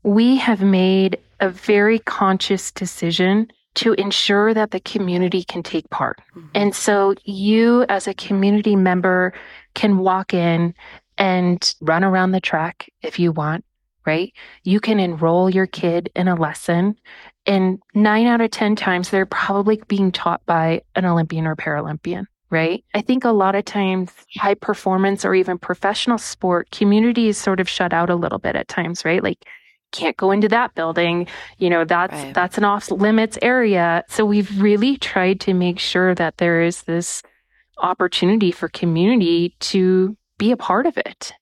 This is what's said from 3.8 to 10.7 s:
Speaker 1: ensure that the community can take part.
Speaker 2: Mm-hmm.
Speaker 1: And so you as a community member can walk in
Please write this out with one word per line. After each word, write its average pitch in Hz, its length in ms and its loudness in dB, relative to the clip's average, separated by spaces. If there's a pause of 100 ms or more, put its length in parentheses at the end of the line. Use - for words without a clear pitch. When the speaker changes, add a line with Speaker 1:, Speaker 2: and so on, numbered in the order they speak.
Speaker 1:
ensure 202 600 0
that 214 160 0
the 190 100 -6
community 185 640 -2
can 175 200 -10
take - 260 -6
part. - 320 -6 (160)
Speaker 2:
Mm-hmm. 165 160 -20
Speaker 1:
And 202 220 0
so 196 480 2
you 220 640 2
as 196 180 -2
a 196 60 -6
community 202 600 0
member 185 580 2 (400)
can 208 240 2
walk 185 340 0
in 170 440 0 (420)